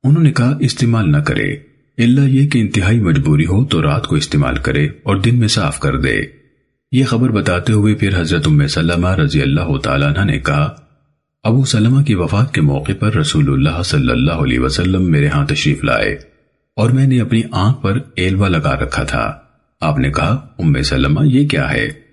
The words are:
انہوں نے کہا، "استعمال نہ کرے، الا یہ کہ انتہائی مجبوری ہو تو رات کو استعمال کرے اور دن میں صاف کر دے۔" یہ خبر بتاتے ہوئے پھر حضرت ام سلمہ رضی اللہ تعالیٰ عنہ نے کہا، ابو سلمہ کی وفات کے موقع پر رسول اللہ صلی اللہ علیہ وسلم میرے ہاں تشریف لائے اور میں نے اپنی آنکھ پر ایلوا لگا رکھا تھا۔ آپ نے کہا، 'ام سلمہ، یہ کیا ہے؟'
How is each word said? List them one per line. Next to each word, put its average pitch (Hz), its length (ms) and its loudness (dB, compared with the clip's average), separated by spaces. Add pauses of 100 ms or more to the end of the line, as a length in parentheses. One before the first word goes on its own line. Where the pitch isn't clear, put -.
انہوں 151 200 4
نے 147 100 4
کہا، 127 280 2
"استعمال 117 520 0
نہ 71 40 4
کرے، 52 360 -2 (460)
الا 123 260 4
یہ 135 240 2
کہ 131 100 0
انتہائی 107 420 0
مجبوری 76 460 2
ہو 101 180 2
تو 85 180 0
رات 71 240 0
کو 80 100 -2
استعمال 69 400 0
کرے 71 280 -2
اور 104 320 -4
دن 113 220 2
میں 110 100 2
صاف 143 320 -2
کر 65 200 -2
دے۔" 55 160 0 (760)
یہ 131 120 2
خبر 120 260 0
بتاتے 92 420 0
ہوئے 107 220 2
پھر 92 260 -2
حضرت 80 260 -2
ام 73 200 4
سلمہ 85 420 0
رضی 76 340 0
اللہ 71 340 -2
تعالیٰ 69 320 -2
عنہ 92 220 0
نے 76 80 -2
کہا، 71 360 -2 (680)
ابو 120 220 2
سلمہ 123 380 2
کی 131 120 2
وفات 98 400 0
کے 90 60 0
موقع 71 400 0
پر 107 140 0
رسول 76 380 0
اللہ 78 300 0
صلی 65 280 0
اللہ 65 220 0
علیہ 67 260 0
وسلم 90 520 0
میرے 73 180 2
ہاں 71 180 0
تشریف - 380 -2
لائے 53 320 -2 (600)
اور 110 140 0
میں 135 160 2
نے 127 140 2
اپنی 113 300 0
آنکھ 101 320 0
پر 98 160 -2 (180)
ایلوا 95 320 0
لگا 71 280 -2
رکھا 58 280 -4
تھا۔ 57 340 -6 (420)
آپ 73 180 -2
نے 69 140 0
کہا، 85 340 -2 (120)
'ام 69 240 0
سلمہ، 143 440 0
یہ 143 220 2
کیا 135 240 -2
ہے؟' 113 160 -2 (240)